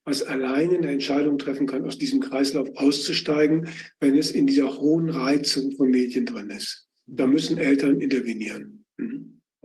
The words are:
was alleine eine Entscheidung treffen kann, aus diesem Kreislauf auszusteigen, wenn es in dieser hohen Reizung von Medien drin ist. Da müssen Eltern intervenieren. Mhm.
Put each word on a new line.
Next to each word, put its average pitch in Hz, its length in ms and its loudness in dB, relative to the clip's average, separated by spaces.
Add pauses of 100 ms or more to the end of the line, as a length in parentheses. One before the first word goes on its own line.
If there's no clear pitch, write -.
was 139 200 -4
alleine 139 540 0
eine 160 120 0
Entscheidung 143 480 0
treffen 139 300 -2
kann, - 160 -4
aus - 120 -8
diesem 139 220 0
Kreislauf 135 560 -2
auszusteigen, 151 920 2 (320)
wenn 139 160 4
es 156 160 2
in 139 160 4
dieser 139 300 2
hohen 160 320 2
Reizung 139 680 0
von 131 140 4
Medien 123 360 2
drin 110 240 -8
ist. - 380 -12 (180)
Da 131 200 -2
müssen 151 320 2
Eltern 139 420 2
intervenieren. 117 840 -4 (120)
Mhm. - 440 -12 (240)